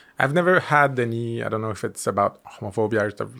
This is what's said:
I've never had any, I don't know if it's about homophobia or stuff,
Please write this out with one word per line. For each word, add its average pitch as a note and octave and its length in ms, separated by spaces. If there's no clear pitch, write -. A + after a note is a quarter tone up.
I've C3+ 160
never F3 280
had C#3+ 360
any, A#2 460
I A2 60
don't A2 120
know A2 100
if G#2 120
it's - 240
about G2+ 380
homophobia G#2+ 560
or G#2 100
stuff, G#2 180